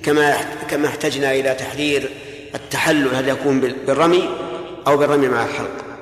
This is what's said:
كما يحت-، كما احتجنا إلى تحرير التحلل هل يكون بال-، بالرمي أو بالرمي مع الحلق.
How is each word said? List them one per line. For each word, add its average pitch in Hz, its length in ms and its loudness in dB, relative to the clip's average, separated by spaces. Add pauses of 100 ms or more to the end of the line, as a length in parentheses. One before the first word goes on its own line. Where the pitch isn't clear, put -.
كما 147 260 4
يحت-، - 400 -4
كما 147 180 0
احتجنا 135 440 0
إلى 135 220 2
تحرير 139 560 -2 (440)
التحلل 143 600 0
هل 131 140 0
يكون 131 320 2
بال-، 127 260 -2
بالرمي 165 420 4 (580)
أو 143 100 6
بالرمي 143 320 4
مع 117 160 0
الحلق. 95 400 -8 (180)